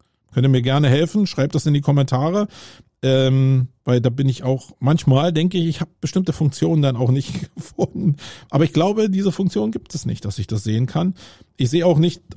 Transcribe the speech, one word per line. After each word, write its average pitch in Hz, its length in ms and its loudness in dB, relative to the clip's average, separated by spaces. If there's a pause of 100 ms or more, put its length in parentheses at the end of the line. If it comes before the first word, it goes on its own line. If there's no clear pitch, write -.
(320)
Könnt 123 120 2
ihr 135 60 4
mir 127 120 2
gerne 135 260 2
helfen, 165 380 2
schreibt - 280 -2
das - 100 -2
in 151 80 0
die 143 80 2
Kommentare, 143 680 0 (540)
ähm, 131 640 2 (160)
weil 123 160 2
da 123 100 0
bin 135 180 -2
ich 127 140 -4
auch, 131 380 -4
manchmal 147 520 2
denke 175 240 0
ich, 170 100 0
ich 165 140 -4
habe - 100 -8 (100)
bestimmte 180 320 -2
Funktionen 160 500 0
dann 135 140 0
auch 120 140 0
nicht - 440 -4
<laughs> - 0 -
gefunden. - 640 -2 (340)
Aber 147 140 2
ich - 80 -2
glaube, 208 360 0
diese 190 240 0
Funktion 208 380 -2
gibt - 240 -10
es 151 100 -8
nicht, - 200 -6
dass 101 140 -8
ich 98 80 -4
das 107 180 -4
sehen 110 220 0
kann. 175 280 -2 (420)
Ich 123 140 0
sehe 170 160 2
auch 170 120 4
nicht 165 240 2 (140)